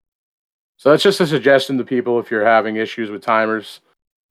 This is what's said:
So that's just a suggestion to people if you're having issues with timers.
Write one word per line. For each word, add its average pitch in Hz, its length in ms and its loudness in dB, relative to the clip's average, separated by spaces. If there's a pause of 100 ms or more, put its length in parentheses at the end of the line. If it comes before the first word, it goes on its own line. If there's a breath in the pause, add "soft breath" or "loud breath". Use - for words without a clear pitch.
(760)
So - 140 0
that's 156 120 4
just 196 180 2
a 180 60 0
suggestion 139 520 0
to 117 60 -4
people 120 360 -2
if 104 100 -10
you're 107 140 -2
having 110 320 2
issues 110 340 -6
with 101 120 -12
timers. 110 580 -2 (500)